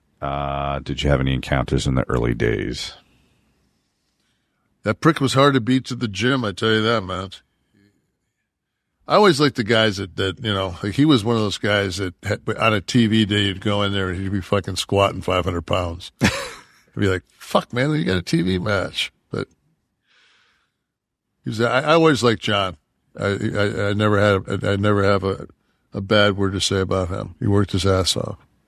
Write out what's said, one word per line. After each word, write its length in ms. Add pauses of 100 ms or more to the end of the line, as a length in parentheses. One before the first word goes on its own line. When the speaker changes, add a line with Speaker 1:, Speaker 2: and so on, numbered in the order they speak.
(200)
Speaker 1:
Uh, 580
did 240
you 80
have 100
any 140
encounters 520
in 80
the 140
early 240
days? 640 (1900)
Speaker 2:
That 180
prick 200
was 140
hard 200
to 60
beat 260
to 80
the 140
gym, 360
I 80
tell 200
you 100
that, 200
man. 280 (1800)
I 80
always 240
liked 160
the 60
guys 360
that, 180
that, 260
you 100
know, 300
like, 120
he 100
was 180
one 140
of 60
those 160
guys 400
that 240
had, 180 (160)
on 160
a 80
T 260
V 200
day, 160
you'd 180
go 220
in 100
there 160
and 100
he'd 140
be 80
fucking 360
squatting 440
five 240
hundred 220
pounds. 500
Speaker 1:
<laughs> 60
Speaker 2:
I'd 80 (680)
be 120
like, 160 (120)
"Fuck, 380
man, 180
you 120
got 120
a 60
T 180
V 180
match." 540 (180)
But 180 (2000)
he 60
was, 100
I, 220
I 100
always 300
liked 200
John. 360 (400)
I, 100
I, 600
I 60
never 260
had, 440
I, 80
I 40
never 260
have 220
a, 220 (480)
a 80
bad 340
word 160
to 80
say 200
about 280
him. 320
He 60
worked 260
his 140
ass 280
off. 220 (320)